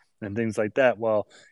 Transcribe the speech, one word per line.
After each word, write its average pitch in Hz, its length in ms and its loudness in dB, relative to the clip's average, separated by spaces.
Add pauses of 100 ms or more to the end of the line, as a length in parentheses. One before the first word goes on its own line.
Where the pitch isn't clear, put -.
(220)
and 101 140 -8
things 113 220 -2
like 107 180 -2
that. 123 240 2
Well, 110 280 0 (240)